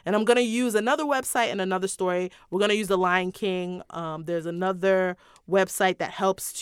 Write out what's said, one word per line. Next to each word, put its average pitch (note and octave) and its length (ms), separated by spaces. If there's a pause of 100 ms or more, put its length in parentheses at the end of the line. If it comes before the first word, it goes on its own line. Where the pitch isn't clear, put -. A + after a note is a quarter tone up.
And F#3+ 120
I'm A3 80
gonna A#3+ 160
use A#3+ 340
another B3+ 300
website C4 480
and G3+ 80
another F#3 260
story. F3+ 460 (180)
We're F3+ 80
gonna G3+ 160
use G#3 140
The F#3+ 100
Lion F#3 320
King. F3+ 600
Um, D#3+ 340
there's E3 220
another F#3 680 (320)
website F#3+ 500
that D#3+ 120
helps F#3+ 520